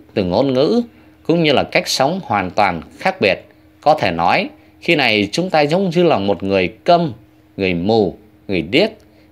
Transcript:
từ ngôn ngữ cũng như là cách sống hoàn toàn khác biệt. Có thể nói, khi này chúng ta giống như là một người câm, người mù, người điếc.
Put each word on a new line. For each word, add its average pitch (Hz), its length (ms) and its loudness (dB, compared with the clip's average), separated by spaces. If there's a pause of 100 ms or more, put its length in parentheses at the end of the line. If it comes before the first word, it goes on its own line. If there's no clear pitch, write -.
(140)
từ 107 100 0
ngôn 113 300 0
ngữ 175 280 2 (420)
cũng 165 200 0
như 151 80 2
là 107 120 2
cách 180 240 -2
sống 156 360 -2
hoàn 98 280 -2
toàn 92 300 0 (180)
khác 185 220 -4
biệt. 202 240 0 (360)
Có 151 120 4
thể 110 180 0
nói, 101 380 0 (320)
khi 170 140 0
này 107 360 2
chúng 180 180 -4
ta 156 120 2
giống 175 280 0
như 170 140 0
là 151 140 2
một 98 260 -4
người 98 240 0 (160)
câm, 170 300 2 (440)
người 92 160 0
mù, 92 420 0 (320)
người 92 140 -2
điếc. 127 280 0 (420)